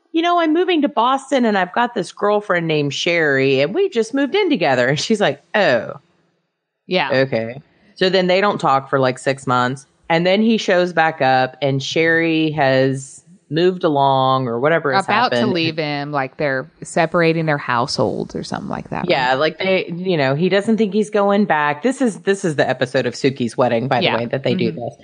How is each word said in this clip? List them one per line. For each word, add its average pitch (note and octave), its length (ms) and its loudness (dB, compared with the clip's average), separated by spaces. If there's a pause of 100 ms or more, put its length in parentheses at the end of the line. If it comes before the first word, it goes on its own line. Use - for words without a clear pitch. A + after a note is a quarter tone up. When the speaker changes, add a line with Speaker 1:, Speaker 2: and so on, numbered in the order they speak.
(140)
Speaker 1:
you E4 80 0
know, F4 180 2
I'm D#4+ 140 2
moving E4+ 280 2
to C4+ 60 2
Boston B3+ 560 0
and G#3+ 140 2
I've F3+ 160 -2
got A#3+ 200 -2
this E3+ 200 -6
girlfriend G3+ 560 0
named D3 240 0
Sherry C#3 680 2
and D3+ 160 0
we G4 140 2
just A3+ 240 -2
moved C#4 200 0
in G4 160 2
together." C#3 380 2
And D3 120 2
she's A3 200 0
like, E3+ 220 0 (120)
"Oh, D3 420 2 (920)
Speaker 2:
Yeah. F3 240 0
Speaker 1:
okay." C3 500 -2 (340)
So F#3 140 0
then F3+ 180 2
they F#3 140 2
don't G#3 180 0
talk C3+ 300 0
for, C#3 100 0
like, B2+ 200 0
six C3+ 280 -4
months. B2 380 -2 (240)
And E3+ 160 2
then F#3+ 160 4
he A3 160 2
shows F3+ 360 0
back D#3+ 280 0
up C3 400 2
and C3+ 200 0
Sherry E3 720 0
has C3+ 680 0 (300)
moved F3+ 320 0
along C3+ 640 2
or A#2 120 -4
whatever D3 320 0
has F#3+ 140 0
Speaker 2:
About A3+ 240 0
to - 80 -2
Speaker 1:
happened. A#2+ 160 2
Speaker 2:
leave E3 240 -2
him, D3 340 -6
like, C3+ 260 -4
they're C#3 320 -4 (120)
separating E3 640 0
their D3 140 0
households - 760 -2
or D#2+ 80 -8
something - 260 -10
like - 200 -10
that, - 180 -6
Speaker 1:
Yeah, C3+ 220 0
Speaker 2:
right? C3 60 2
Speaker 1:
like, D#3 240 -2
they, F#3+ 260 0 (100)
you F3+ 220 -2
know, C3+ 180 0
he F3 140 0
doesn't G3+ 280 0
think G3 160 0
he's G#3 180 -2
going G3+ 340 2
back. D3 380 0
This C4 180 -2
is, F#3 200 -2
this G3 220 -2
is D#3+ 120 -2
the D3 120 2
episode B2+ 380 -2
of A#2+ 80 -4
Suki's C3 420 -2
wedding, A#2+ 320 0
by C3+ 120 2
Speaker 2:
Yeah. C#3 140 0
Speaker 1:
the A2 40 0
way, A#2 80 -4
that C3 180 -4
they B2+ 120 0
do A#2 160 -2
Speaker 2:
Mm-hmm. - 80 -10
Speaker 1:
this. A#2 240 -10